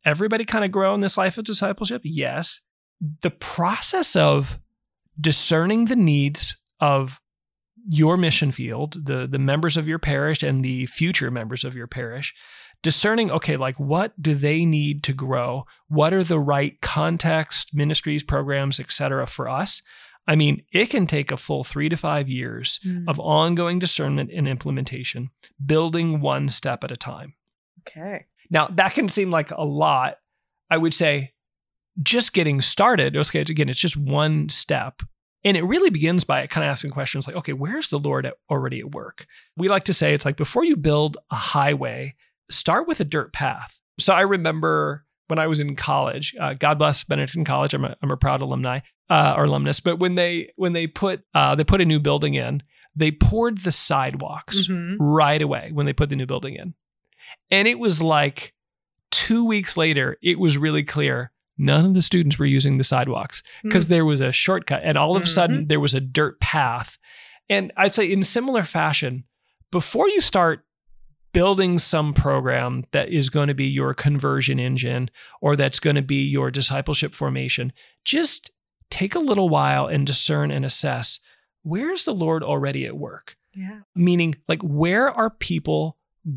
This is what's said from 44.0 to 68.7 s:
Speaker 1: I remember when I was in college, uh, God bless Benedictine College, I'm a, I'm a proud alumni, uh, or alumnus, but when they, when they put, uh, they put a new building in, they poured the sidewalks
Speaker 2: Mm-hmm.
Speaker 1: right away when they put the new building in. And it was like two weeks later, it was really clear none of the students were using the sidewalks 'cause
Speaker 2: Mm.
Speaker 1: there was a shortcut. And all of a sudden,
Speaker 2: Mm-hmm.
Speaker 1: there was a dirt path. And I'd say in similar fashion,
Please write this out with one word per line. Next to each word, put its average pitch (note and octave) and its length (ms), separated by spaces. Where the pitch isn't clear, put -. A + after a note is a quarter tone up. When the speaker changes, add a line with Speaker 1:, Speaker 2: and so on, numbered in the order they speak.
Speaker 1:
I F3+ 80
remember D#3 840
when D#3+ 120
I D#3+ 80
was D#3 120
in C#3+ 160
college, C#3 640
uh, C#3 160
God D3+ 240
bless D3 240
Benedictine D3 420
College, C#3 300
I'm C3+ 100
a, C3 160
I'm C#3 100
a C#3 60
proud C#3 240
alumni, C3 380
uh, D3+ 280
or D3 80
alumnus, C#3+ 340
but E3+ 180
when F3+ 180
they, F3 400
when F3+ 180
they E3+ 140
put, F#3 360
uh, C#3 220
they D3+ 80
put F#3+ 180
a F3 40
new D#3 140
building D3 360
in, C3 260
they D#3 160
poured A3 480
the F3+ 120
sidewalks C#3 960
Speaker 2:
Mm-hmm. F3+ 340
Speaker 1:
right D3+ 400
away C#3+ 320
when C#3+ 120
they C#3+ 80
put C#3+ 160
the C#3+ 60
new C3 120
building C3+ 280
in. F3 180
And G3 180
it A#3+ 120
was F#3 220
like D3 520
two A#3 340
weeks G#3 320
later, D3 440
it F3 180
was D#3 180
really D3+ 260
clear C3+ 480
none D3 280
of F#3+ 100
the F#3 60
students D#3 360
were D3 80
using C3+ 320
the C3 60
sidewalks - 580
'cause F3+ 140
Speaker 2:
Mm. D#3+ 40
Speaker 1:
there E3+ 160
was D3 160
a C3 100
shortcut. F3+ 520
And D3 140
all D#3 180
of F#3+ 80
a F3 40
sudden, F3 320
Speaker 2:
Mm-hmm. D#3 80
Speaker 1:
there D3+ 120
was C#3 160
a C3 60
dirt C3+ 400
path. B2 560
And G3 280
I'd G3 160
say G3 180
in F#3+ 120
similar A#3 400
fashion, D3 600